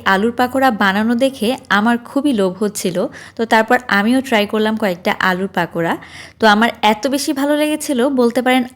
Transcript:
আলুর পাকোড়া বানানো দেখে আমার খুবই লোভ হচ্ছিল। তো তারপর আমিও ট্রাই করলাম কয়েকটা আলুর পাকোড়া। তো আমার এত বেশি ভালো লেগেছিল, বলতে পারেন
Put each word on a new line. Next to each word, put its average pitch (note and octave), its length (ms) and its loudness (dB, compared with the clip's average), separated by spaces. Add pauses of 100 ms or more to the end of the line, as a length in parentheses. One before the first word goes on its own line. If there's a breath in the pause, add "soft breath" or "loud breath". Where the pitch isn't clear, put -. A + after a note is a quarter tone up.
(140)
আলুর G#3+ 260 0
পাকোড়া C4 300 2 (140)
বানানো G#3 300 0 (100)
দেখে C4 260 0 (280)
আমার A#3 180 2 (140)
খুবই C#4+ 300 0
লোভ F#3+ 120 0 (120)
হচ্ছিল। G3 340 -4 (400 loud breath)
তো A#3+ 40 -6 (120)
তারপর A3 240 4 (220)
আমিও A#3+ 280 2
ট্রাই G#3 260 2
করলাম A3 300 0
কয়েকটা F#3 280 -2 (180)
আলুর F#3 280 -2
পাকোড়া। E3+ 360 -2 (460 loud breath)
তো A3+ 140 2
আমার A3+ 160 2 (220)
এত A3 120 -2 (100)
বেশি C#4+ 260 -2
ভালো C#4+ 220 0
লেগেছিল, D4+ 380 -2 (200)
বলতে A#3+ 260 2
পারেন B3+ 180 2 (120)